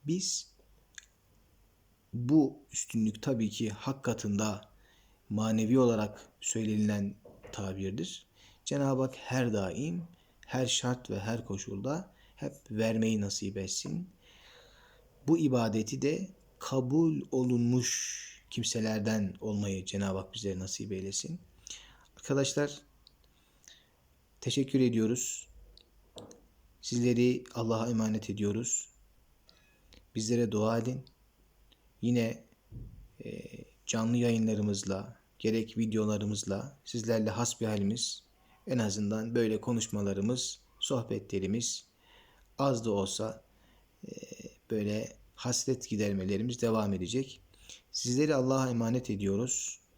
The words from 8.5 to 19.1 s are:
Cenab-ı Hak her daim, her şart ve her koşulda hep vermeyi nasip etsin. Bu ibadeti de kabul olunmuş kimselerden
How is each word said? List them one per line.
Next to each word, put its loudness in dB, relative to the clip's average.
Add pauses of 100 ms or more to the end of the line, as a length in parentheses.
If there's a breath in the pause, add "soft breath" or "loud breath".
Cenab-ı 0
Hak -2
her 0
daim, -2 (420 soft breath)
her 0
şart -2
ve -2
her -4
koşulda -6 (220 soft breath)
hep -8 (160)
vermeyi 2
nasip -4
etsin. -4 (1160 loud breath)
Bu 6
ibadeti 2
de 0 (300)
kabul 2 (100)
olunmuş 2 (260)
kimselerden 0